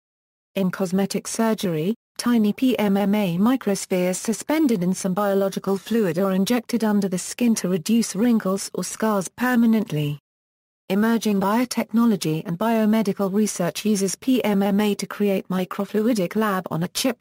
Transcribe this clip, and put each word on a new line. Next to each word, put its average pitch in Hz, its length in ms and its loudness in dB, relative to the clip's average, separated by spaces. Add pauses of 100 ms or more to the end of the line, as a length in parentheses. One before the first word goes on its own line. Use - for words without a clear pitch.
(540)
In 190 160 0
cosmetic 190 560 -2
surgery, 208 680 -2 (200)
tiny 220 360 2
P 254 260 0
M 202 180 2
M 196 200 2
A 185 220 0
microspheres 190 760 0
suspended 233 680 0
in 185 100 2
some 185 200 -2
biological 196 640 0
fluid 196 420 0
are 196 120 2
injected 220 540 0
under 208 240 2
the 180 100 -2
skin 233 380 0
to - 120 -2
reduce 214 460 0
wrinkles 202 580 0
or 180 120 -4
scars 208 440 -2
permanently. 220 920 0 (680)
Emerging 208 520 0
biotechnology 214 1040 0
and 170 100 -4
biomedical 214 760 0
research 196 520 -2
uses 196 300 0
P 254 300 0
M 202 180 2
M 202 160 2
A 208 160 2
to 196 140 -6
create 196 400 -2
microfluidic 196 880 -2
lab-on-a-chip 196 840 -2